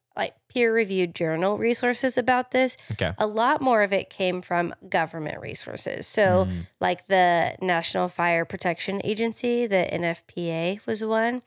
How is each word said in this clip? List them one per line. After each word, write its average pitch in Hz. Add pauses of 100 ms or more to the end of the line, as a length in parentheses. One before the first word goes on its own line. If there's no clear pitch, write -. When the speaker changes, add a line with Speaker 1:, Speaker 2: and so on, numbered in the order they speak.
(160)
Speaker 1:
like, 196 (140)
peer-reviewed 208
journal 175
resources 240
about 247
this. 262 (160)
Speaker 2:
Okay. 90
Speaker 1:
A 220
lot 233
more 247
of 196
it 190
came 180
from 175 (140)
government 165
resources. -
So, 190
Speaker 2:
Mm. 175 (140)
Speaker 1:
like, 180
the 175
National 180
Fire 170
Protection 185
Agency, 233
the 190
N 175
F 170
P 170
A 170
was 220
one, 226